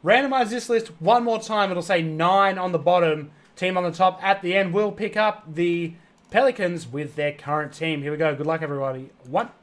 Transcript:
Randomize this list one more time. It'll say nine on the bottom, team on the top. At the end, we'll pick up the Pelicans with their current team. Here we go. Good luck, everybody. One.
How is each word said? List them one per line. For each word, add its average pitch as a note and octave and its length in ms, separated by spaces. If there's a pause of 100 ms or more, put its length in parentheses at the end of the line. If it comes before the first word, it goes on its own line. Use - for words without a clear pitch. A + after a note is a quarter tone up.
Randomize B3+ 460
this A#3 200
list A3+ 180 (120)
one A#3 240
more A3+ 160
time. G#3 300
It'll F3 140
say F3 180
nine F#3 560
on F#3 140
the E3 80
bottom, D#3 500 (260)
team F#3 220
on F3+ 60
the E3+ 80
top. F#3 320
At G3 180
the F3+ 140
end, F#3 180
we'll G#3 180
pick G3+ 240
up G#3 380
the E3+ 400 (380)
Pelicans F#3 560
with C#3 280
their D3 160
current D3 420
team. D#3+ 280
Here C#3+ 100
we D3+ 60
go. D#3 160
Good D3 140
luck, D#3+ 160
everybody. C3+ 480 (160)
One. G#3 220 (120)